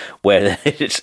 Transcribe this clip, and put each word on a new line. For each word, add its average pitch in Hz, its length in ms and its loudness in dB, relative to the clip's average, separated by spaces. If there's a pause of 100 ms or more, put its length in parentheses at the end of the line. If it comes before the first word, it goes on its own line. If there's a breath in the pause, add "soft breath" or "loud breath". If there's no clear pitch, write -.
(220 loud breath)
where 101 380 2
<laughs> - 40 -6
it's, - 380 -4